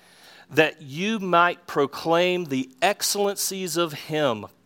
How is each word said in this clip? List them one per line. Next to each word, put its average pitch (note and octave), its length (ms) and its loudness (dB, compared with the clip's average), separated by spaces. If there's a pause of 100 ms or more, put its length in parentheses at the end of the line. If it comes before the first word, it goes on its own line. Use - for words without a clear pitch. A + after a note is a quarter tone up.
(500)
that D3+ 320 2
you F#3 380 -4
might F3 480 2
proclaim E3+ 800 0
the C3 220 -4 (140)
excellencies G3 920 -2
of E3+ 160 0
him C3+ 540 -2 (200)